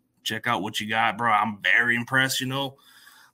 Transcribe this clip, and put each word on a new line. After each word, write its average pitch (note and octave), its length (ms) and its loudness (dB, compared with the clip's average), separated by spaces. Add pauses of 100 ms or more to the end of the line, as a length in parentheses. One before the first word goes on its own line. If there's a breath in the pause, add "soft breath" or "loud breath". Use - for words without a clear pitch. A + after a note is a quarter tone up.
(220)
check A2 240 -6
out A#2 160 0
what A2 160 -6
you G#2+ 100 -6
got, A2 300 0
bro. A#2 140 2
I'm G#2 300 2
very A#2 340 2
impressed, C3 440 0
you C3 60 -4
know. C3+ 300 -6 (580 soft breath)